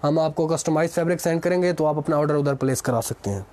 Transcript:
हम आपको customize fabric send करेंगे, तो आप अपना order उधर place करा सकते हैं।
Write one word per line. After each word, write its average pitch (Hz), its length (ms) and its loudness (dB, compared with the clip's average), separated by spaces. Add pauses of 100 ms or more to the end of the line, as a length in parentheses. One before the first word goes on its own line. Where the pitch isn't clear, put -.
हम 151 160 2
आपको 160 280 0
customize 165 440 0
fabric 170 300 0
send 165 200 0
करेंगे, 180 320 2
तो 156 120 0
आप 151 120 2
अपना 151 200 0
order 147 180 2
उधर 143 200 2
place 131 260 0
करा 120 200 0
सकते - 280 -6
हैं। 101 240 -6